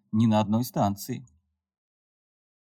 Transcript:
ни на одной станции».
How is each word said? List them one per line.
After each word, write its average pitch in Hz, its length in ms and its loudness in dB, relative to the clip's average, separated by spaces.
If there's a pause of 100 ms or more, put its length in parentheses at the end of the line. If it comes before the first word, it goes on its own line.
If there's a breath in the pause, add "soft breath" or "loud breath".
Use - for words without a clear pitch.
(120)
ни 110 140 2
на 107 140 4
одной 107 240 0
станции». 117 640 -4 (1400)